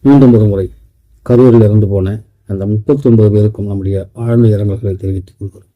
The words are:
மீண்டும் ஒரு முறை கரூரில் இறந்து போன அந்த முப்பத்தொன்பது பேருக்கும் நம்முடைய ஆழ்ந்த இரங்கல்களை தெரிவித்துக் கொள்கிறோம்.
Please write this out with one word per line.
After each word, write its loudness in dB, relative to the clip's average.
மீண்டும் 4
ஒரு 2
முறை -2
கரூரில் 4
இறந்து 0
போன -4
அந்த -8
முப்பத்தொன்பது 0
பேருக்கும் -2
நம்முடைய -6
ஆழ்ந்த 0
இரங்கல்களை -4
தெரிவித்துக் -10
கொள்கிறோம். -18